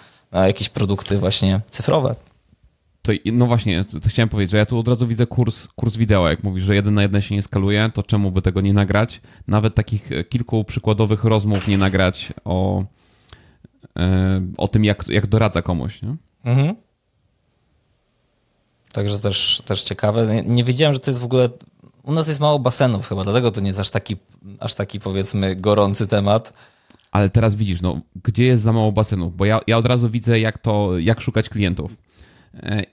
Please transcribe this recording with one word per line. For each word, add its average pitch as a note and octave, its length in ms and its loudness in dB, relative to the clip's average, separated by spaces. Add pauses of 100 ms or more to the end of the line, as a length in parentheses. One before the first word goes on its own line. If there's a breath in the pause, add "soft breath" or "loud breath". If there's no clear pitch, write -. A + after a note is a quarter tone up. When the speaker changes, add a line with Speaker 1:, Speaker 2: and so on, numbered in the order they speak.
(320 loud breath)
Speaker 1:
na F#2 140 4
jakieś G2 220 0
produkty G2+ 500 -2
właśnie F#2+ 420 0 (100)
cyfrowe. - 440 0 (880)
Speaker 2:
To A2 100 0
i, G2 80 -2 (120)
no B2 140 4
właśnie, G#2 380 0
to, - 160 -10
to - 80 0
chciałem A2+ 200 2
powiedzieć, G2+ 220 -2
że G#2 60 0
ja G#2+ 100 4
tu A#2+ 120 -2
od A2+ 100 -2
razu B2 180 0
widzę A#2 200 0
kurs, - 420 -2
kurs A2 280 -4
wideo. G#2 320 4
Jak D#2+ 160 -2
mówisz, F#2 200 -2
że G2+ 100 2
jeden G2+ 200 2
na G2+ 80 4
jeden G2+ 180 2
się G#2 140 -4
nie G2+ 80 -2
skaluje, G#2 520 0
to G#2 80 -4
czemu G2+ 280 0
by F#2 120 0
tego F#2+ 180 0
nie G2 120 2
nagrać? G2+ 480 2 (280 loud breath)
Nawet G#2+ 260 2
takich, - 380 -2
e, E2 120 -4
kilku A#2 400 -2
przykładowych G#2+ 600 0
rozmów G#2+ 440 2
nie G2 100 2
nagrać F#2+ 540 0 (120)
o, F#2+ 400 -2 (1120 soft breath)
e, F#2+ 420 0 (160)
o - 120 -2
tym, G#2+ 160 2
jak, G#2 240 0
jak G2+ 180 0
doradza G2 360 2
komuś, E2+ 400 -4
nie? B2+ 140 -8 (280)
Speaker 1:
Mhm. C3+ 300 2 (2250)
Także G2+ 260 -4
też, - 460 -2
też - 180 -4
ciekawe. A2 440 0
Nie, G#2+ 160 0
nie A#2+ 220 2
wiedziałem, C3+ 300 2
że C3 60 -6
to C#3+ 100 -4
jest B2 100 -2
w B2 40 -8
ogóle, B2 240 2 (540)
u C#3 100 -6
nas D#3+ 160 0
jest D3 120 -4
mało D3+ 180 2
basenów A#2+ 500 0
chyba, F#2+ 160 -4
dlatego A2+ 260 2
to G2 100 -8
nie G2 60 -2
jest G2 140 -2
aż F#2+ 100 -4
taki, - 260 -4 (440)
aż A2 140 -6
taki, G2+ 260 -6
powiedzmy, F#2+ 560 -2
gorący G2+ 500 2
temat. G2+ 460 0 (580 soft breath)
Speaker 2:
Ale G2+ 200 2
teraz A2 240 4
widzisz, G2 280 -2
no, F2+ 180 -2 (240)
gdzie A#2 200 2
jest B2 180 4
za A2+ 100 2
mało A2 200 2
basenów? F#2+ 440 -2
Bo F#2 80 0
ja, A2 220 2
ja A2+ 120 2
od A#2 80 0
razu A#2+ 240 0
widzę, A2+ 300 2
jak A2 180 -2
to, G#2 400 0
jak G2 220 2
szukać A2 280 -2
klientów. G2+ 480 -2 (580 soft breath)
E, G#2 280 -6 (100)